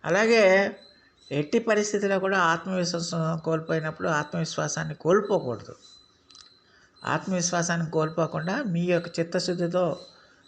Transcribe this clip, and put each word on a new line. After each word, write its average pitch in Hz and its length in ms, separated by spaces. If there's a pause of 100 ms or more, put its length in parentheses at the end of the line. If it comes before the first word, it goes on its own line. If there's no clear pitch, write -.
అలాగే 202 720 (560)
ఎట్టి 151 260
పరిస్థితుల్లో 208 600
కూడా 190 200
ఆత్మవిశ్వాసం 170 1040
కోల్పోయినప్పుడు 160 640
ఆత్మవిశ్వాసాన్ని 156 880
కోల్పోకూడదు. 160 800 (1300)
ఆత్మవిశ్వాసాన్ని 170 880
కోల్పోకుండా 160 720
మీ 170 180
యొక్క 175 400
చిత్తశుద్ధితో 175 800 (480)